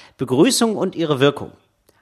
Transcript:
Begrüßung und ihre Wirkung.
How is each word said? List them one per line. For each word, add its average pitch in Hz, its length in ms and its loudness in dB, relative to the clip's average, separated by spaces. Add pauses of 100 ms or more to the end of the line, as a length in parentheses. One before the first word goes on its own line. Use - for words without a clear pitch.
(180)
Begrüßung 196 580 2
und 180 200 -4
ihre 151 240 -2
Wirkung. 143 320 0 (500)